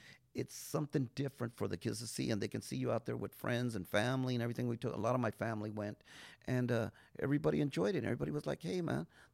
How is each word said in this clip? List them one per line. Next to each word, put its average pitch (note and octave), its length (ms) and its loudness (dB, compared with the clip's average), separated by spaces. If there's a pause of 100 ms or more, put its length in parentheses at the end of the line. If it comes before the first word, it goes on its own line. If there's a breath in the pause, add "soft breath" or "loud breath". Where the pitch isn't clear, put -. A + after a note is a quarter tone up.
(340 soft breath)
it's - 200 -6
something D3 600 0
different C3 400 -4
for G#2 100 -2
the G2 100 -2
kids A2+ 220 -2
to A#2 80 -8
see, B2 240 -2
and G#2 100 4
they A2 60 0
can G#2+ 160 -4
see - 140 -6
you B2+ 160 0
out A#2 140 0
there A#2 100 -2
with A2 180 -6
friends A#2+ 400 0
and F2+ 140 -4
family B2+ 460 2
and A#2 80 0
everything. A#2+ 260 0
We A#2 80 0
took, A#2 180 -2
a - 40 -2
lot A#2 180 4
of B2+ 40 4
my A2+ 120 2
family G#2+ 380 -2
went, G#2 280 -6 (480 loud breath)
and, B2 240 2
uh, A2+ 200 2 (280 soft breath)
everybody D3+ 420 4
enjoyed E3 360 2
it. - 20 2
And - 80 -2
everybody C#3+ 240 0
was D3 160 -2
like, C#3+ 160 -4
"Hey, F3+ 180 -2
man, D#3 280 0 (260 soft breath)